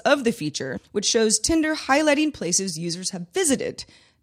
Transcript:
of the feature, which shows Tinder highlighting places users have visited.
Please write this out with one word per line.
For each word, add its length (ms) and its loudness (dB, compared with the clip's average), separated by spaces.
of 220 4
the 80 2
feature, 480 -8
which 140 -2
shows 340 2
Tinder 340 2
highlighting 600 2
places 440 -4
users 340 -6
have 220 -10
visited. 520 0